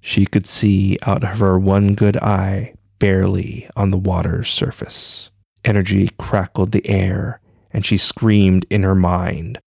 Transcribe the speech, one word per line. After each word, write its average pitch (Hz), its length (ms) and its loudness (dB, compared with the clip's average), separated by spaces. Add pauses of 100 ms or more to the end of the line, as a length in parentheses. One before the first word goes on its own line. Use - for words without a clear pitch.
She - 260 0
could - 200 0
see 98 560 0
out 98 220 -2
of 98 160 -4
her 95 180 4
one 98 360 4
good 101 240 2
eye, 98 560 -2 (260)
barely 95 760 0
on 101 160 0
the 95 80 0
water's 87 520 -2
surface. - 800 -8 (340)
Energy 98 540 2
crackled 95 540 -2
the 101 140 0
air, 98 540 -2 (320)
and 107 120 -2
she 104 120 0
screamed 98 760 2
in 101 120 0
her 95 120 2
mind 90 720 -2